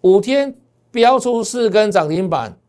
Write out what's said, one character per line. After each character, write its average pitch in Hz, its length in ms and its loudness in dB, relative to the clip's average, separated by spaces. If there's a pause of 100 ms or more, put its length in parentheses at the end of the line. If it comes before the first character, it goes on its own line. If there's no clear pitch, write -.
五 190 180 4
天 269 400 -2 (300)
飙 240 300 2
出 240 240 -2
四 233 260 -4
根 208 220 2
涨 165 180 0
停 180 180 -4
板 123 300 -6 (100)